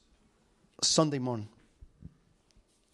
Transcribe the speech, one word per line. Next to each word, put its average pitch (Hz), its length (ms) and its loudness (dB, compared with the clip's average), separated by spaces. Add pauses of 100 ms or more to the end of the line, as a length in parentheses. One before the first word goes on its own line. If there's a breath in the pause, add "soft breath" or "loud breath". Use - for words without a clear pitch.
(840)
Sunday 151 360 2
morning. 120 300 -4 (1500)